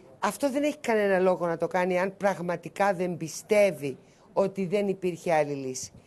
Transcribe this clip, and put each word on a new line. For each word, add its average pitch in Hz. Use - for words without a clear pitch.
Αυτό 208
δεν 285
έχει 294
κανένα 202
λόγο 180
να 165
το 165
κάνει 180
αν 190
πραγματικά 175
δεν 180
πιστεύει 160
ότι 196
δεν 202
υπήρχε 185
άλλη 147
λύση. 131